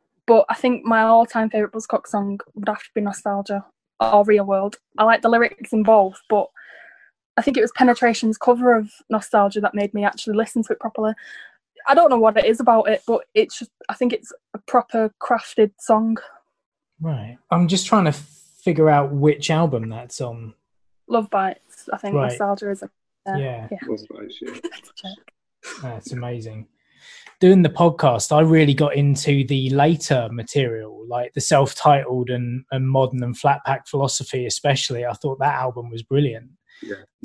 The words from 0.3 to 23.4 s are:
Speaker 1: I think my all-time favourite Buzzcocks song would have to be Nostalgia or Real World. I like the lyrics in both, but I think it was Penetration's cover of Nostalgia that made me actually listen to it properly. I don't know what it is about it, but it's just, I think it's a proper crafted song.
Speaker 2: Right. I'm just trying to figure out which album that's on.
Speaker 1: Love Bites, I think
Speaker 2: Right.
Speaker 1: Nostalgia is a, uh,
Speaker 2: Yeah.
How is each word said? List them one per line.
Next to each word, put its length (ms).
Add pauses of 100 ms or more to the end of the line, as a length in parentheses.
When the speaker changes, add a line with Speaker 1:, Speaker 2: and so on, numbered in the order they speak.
Speaker 1:
I 60
think 280
my 180
all-time 500
favourite 220
Buzzcocks 340
song 320 (160)
would 120
have 140
to 140
be 60
Nostalgia 600 (360)
or 260
Real 200
World. 320 (200)
I 60
like 180
the 80
lyrics 440
in 100
both, 440
but 200 (880)
I 40
think 140
it 60
was 140
Penetration's 640
cover 380
of 160 (180)
Nostalgia 520
that 140
made 180
me 100
actually 320
listen 280
to 100
it 60
properly. 340 (760)
I 60
don't 160
know 80
what 200
it 80
is 140
about 300
it, 160
but 200 (100)
it's 240
just, 120 (160)
I 60
think 180
it's 220 (220)
a 20
proper 640
crafted 580
song. 380 (840)
Speaker 2:
Right. 380 (140)
I'm 160
just 180
trying 200
to 60
figure 800
out 240
which 380
album 380
that's 300
on. 360 (520)
Speaker 1:
Love 220
Bites, 640
I 40
think 180
Speaker 2:
Right. 140
Speaker 1:
Nostalgia 420
is 100
a, 80 (400)
uh, 80
Speaker 2:
Yeah. 340